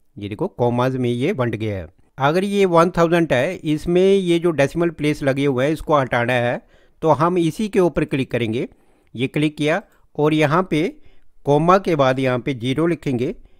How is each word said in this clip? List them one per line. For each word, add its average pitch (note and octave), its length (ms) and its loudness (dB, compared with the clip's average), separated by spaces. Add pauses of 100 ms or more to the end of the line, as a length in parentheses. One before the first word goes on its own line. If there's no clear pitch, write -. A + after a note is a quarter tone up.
(160)
ये G2+ 120 -8
देखो G#2+ 200 -6
कॉमास B2 460 0
में B2+ 160 -2
ये B2+ 240 -2
बंट A#2+ 220 -4
गया G#2 200 -6
है। F2 100 -10 (320)
अगर D#3 260 0
ये G3+ 220 0
वन E3+ 320 4
थाउजेंड E3+ 340 2
है, C#3+ 240 0
इसमें F3 580 0
ये F3 240 0
जो E3+ 140 0
डेसिमल D#3+ 400 0
प्लेस D3+ 300 -4
लगे C#3 240 0
हुए B2+ 180 0
हैं D#3 80 0
इसको D#3 240 0
हटाना B2 380 0
है B2 260 0 (420)
तो D#3+ 80 4
हम E3+ 300 2
इसी E3+ 280 -2
के G3 120 0
ऊपर D#3+ 260 2
क्लिक C3+ 240 -2
करेंगे, A#2 380 -2 (460)
ये A#2+ 140 -4
क्लिक D3+ 280 -2
किया D3+ 260 -2 (340)
और D3+ 180 2
यहाँ D#3 360 2
पे E3 180 0 (580)
कॉमा D#3+ 320 4
के G3 180 -2
बाद C3 220 2
यहाँ B2+ 200 0
पे C#3+ 160 -6
ज़ीरो C3 320 -2
लिखेंगे। D3+ 480 -2 (260)